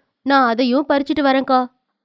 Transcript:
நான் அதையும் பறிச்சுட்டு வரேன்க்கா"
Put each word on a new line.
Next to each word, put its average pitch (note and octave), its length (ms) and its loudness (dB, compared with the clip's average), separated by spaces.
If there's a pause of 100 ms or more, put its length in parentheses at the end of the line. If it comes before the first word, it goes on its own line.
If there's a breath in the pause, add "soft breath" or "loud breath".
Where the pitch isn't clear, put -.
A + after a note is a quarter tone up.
(220)
நான் C4 280 2
அதையும் B3+ 400 0
பறிச்சுட்டு C#4+ 320 -2
வரேன்க்கா" C4 440 0 (400)